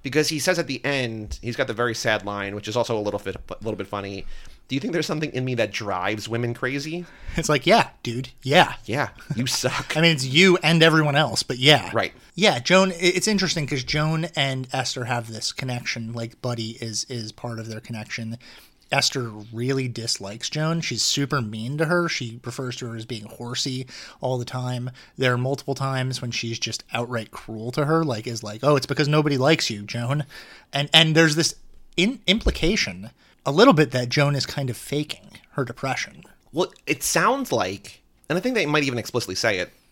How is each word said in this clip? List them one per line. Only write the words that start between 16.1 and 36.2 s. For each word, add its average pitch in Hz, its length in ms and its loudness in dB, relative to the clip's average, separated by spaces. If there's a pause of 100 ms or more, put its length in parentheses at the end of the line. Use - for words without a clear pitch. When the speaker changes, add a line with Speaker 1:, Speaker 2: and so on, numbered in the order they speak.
Speaker 2:
Like, 117 300 -8
Buddy 113 380 -4
is, 110 280 -6
is 113 240 -8
part 117 260 -10
of 113 100 -10
their 110 120 -10
connection. 113 580 -10 (540)
Esther 135 360 0 (240)
really 127 360 0
dislikes 113 600 -6
Joan. 160 320 -2
She's 120 220 -4
super 139 400 0
mean 113 360 -6
to 156 80 2
her. 175 220 2
She 120 360 -6
refers 123 320 -6
to 127 100 -8
her 113 100 -8
as 113 80 -8
being 110 200 -8
horsey 123 640 -6 (340)
all 127 180 -2
the 120 60 -4
time. 127 460 -6 (280)
There 127 140 4
are 123 60 2
multiple 135 360 -2
times 131 480 -2
when 120 80 -6
she's 117 280 -6
just - 340 -6
outright 117 400 -4
cruel 113 400 -8
to 147 120 0
her, 160 200 4
like, 117 220 -2
is 117 180 -6
like, 107 180 -10
"Oh, 147 140 6
it's 131 100 0
because 143 220 2
nobody 147 300 4
likes 143 320 4
you, 104 120 -6
Joan." 120 420 -2 (480)
And, 143 200 -2
and 160 240 6
there's 160 180 8
this 160 220 0 (400)
in-, 214 300 2
implication 160 840 0 (340)
a 143 80 0
little 208 220 8
bit 151 160 6
that 123 180 0
Joan 143 280 2
is 131 100 -4
kind 135 240 -4
of 117 60 -6
faking - 560 -6 (200)
her 135 120 -2
depression. - 580 -6 (300)